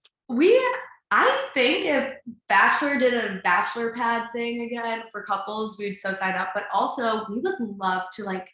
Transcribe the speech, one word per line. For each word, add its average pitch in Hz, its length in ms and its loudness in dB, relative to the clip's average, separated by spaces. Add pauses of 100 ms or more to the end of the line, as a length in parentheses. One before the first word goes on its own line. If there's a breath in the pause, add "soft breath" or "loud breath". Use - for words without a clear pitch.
(280)
We, 359 340 6 (480)
I 262 440 2
think 311 320 2
if 269 260 0 (380)
Bachelor 240 480 4
did 247 160 4
a 202 280 -2
Bachelor 208 520 0
Pad 233 400 0
thing 233 260 -4 (100)
again 226 400 -4
for 208 140 -10
couples, 208 540 -4
we'd 202 160 -4
so 196 180 -4
sign 190 220 -2
up. 185 200 -2
But 202 160 -4
also, 220 600 0
we 208 100 -4
would 359 200 0
love 196 420 -2 (140)
to, 214 80 -10
like, 185 300 -6